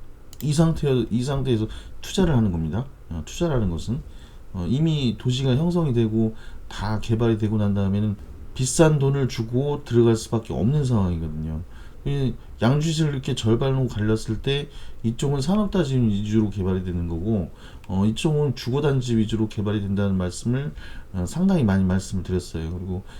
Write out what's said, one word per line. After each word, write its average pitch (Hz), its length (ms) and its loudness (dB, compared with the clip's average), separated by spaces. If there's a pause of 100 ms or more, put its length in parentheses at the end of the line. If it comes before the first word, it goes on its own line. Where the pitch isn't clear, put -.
(420)
이 147 100 0
상태, 143 580 4
이 120 120 2
상태에서 131 440 0 (360)
투자를 170 340 2
하는 110 160 4
겁니다. 82 340 -2 (240)
어, 82 140 -6
투자라는 131 460 0
것은, 90 300 -4 (520)
어, 90 160 -6
이미 143 500 0
도시가 127 380 0
형성이 165 360 0
되고 110 420 2 (340)
다 104 320 -4
개발이 113 380 2
되고 107 180 0
난 101 180 2
다음에는 101 420 0 (380)
비싼 151 440 4
돈을 139 300 2
주고 127 560 -2
들어갈 117 320 6
수밖에 110 380 -4
없는 131 300 2
상황이거든요. 82 800 0 (440)
이 139 280 0 (280)
양주시를 151 500 2
이렇게 131 220 -2
절반으로 131 540 2
갈렸을 107 520 0
때 143 280 -2 (340)
이쪽은 139 380 0
산업단지 170 580 2
위주로 107 520 2
개발이 95 340 0
되는 87 240 -2
거고, 85 420 -2 (380)
어, 98 180 2
이쪽은 147 480 2
주거단지 127 640 2
위주로 110 320 2
개발이 104 320 -2
된다는 98 360 0
말씀을, 120 560 -2 (400)
어, 90 140 -2
상당히 180 380 2
많이 98 200 4
말씀을 95 380 0
드렸어요. 85 500 -4
그리고 90 300 -6 (180)